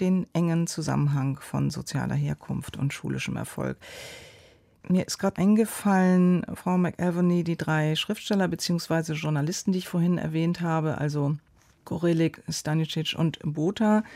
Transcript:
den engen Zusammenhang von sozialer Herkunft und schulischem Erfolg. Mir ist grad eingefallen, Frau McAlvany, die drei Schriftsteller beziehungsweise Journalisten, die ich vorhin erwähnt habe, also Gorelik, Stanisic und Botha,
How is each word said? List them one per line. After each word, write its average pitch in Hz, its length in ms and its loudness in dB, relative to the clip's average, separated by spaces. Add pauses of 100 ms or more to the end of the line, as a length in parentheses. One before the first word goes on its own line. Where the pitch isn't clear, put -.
den 185 320 2
engen 170 340 2
Zusammenhang 143 720 0
von 135 320 -2
sozialer 131 460 -4
Herkunft - 600 -4
und 139 160 -2
schulischem - 440 -6
Erfolg. - 400 -6 (1120)
Mir 180 180 2
ist - 120 -6
grad 196 200 -2
eingefallen, 185 1080 4 (100)
Frau 180 220 -2
McAlvany, 175 680 2
die 170 120 -2
drei 156 380 0
Schriftsteller 196 540 0
beziehungsweise 165 640 -2
Journalisten, 151 580 -2
die 185 80 2
ich 180 100 -8
vorhin 175 300 2
erwähnt 165 440 0
habe, 160 360 0
also 147 380 0 (480)
Gorelik, 165 640 0
Stanisic 156 680 -2
und 160 280 0
Botha, 196 580 2 (140)